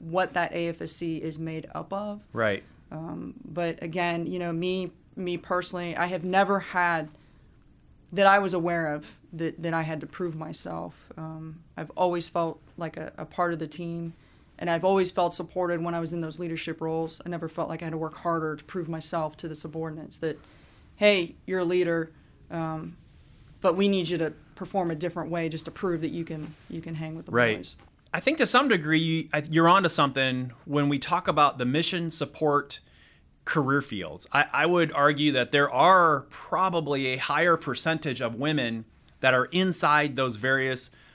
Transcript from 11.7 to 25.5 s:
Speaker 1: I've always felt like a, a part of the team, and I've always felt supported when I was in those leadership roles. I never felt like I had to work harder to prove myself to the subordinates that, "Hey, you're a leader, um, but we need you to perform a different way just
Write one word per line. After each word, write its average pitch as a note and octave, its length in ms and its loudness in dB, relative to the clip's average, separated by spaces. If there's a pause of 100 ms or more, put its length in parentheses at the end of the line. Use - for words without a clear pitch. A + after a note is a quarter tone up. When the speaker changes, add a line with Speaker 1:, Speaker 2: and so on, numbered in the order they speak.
Speaker 1:
I've D#3+ 220 -12
always F3 320 0
felt E3 320 -2 (160)
like E3 180 -8
a, E3 220 -10
a D#3+ 80 -8
part F3 260 0
of E3 80 -4
the D#3+ 80 -6
team, E3+ 460 -8 (440)
and F3 120 -6
I've E3+ 160 0
always F#3+ 260 4
felt F3 220 2
supported F3 500 -2
when E3+ 100 -2
I E3+ 60 -2
was E3 140 -4
in E3+ 80 -4
those D#3+ 180 -8
leadership E3 400 -6
roles. D#3+ 460 -4
I - 40 -10
never E3 200 -6
felt - 180 -6
like D#3+ 140 -8
I E3+ 40 -10
had D#3+ 60 -6
to D#3+ 60 -6
work D#3 180 -6
harder D#3+ 400 -2
to D3 80 -16
prove E3+ 240 -8
myself D#3+ 500 -4
to E3 120 -10
the D#3 60 -8
subordinates D#3 640 -8
that, D#3+ 200 -4 (560)
"Hey, G3 400 4 (100)
you're F#3 140 -2
a F3+ 60 0
leader, E3+ 460 2 (380)
um, E3 460 -6 (640)
but F3 160 4
we G3+ 140 4
need F#3 180 2
you E3+ 120 -2
to D#3 120 0 (240)
perform F3+ 340 -2
a D#3+ 60 -2
different E3 340 -6
way E3 200 -2
just D#3 160 -6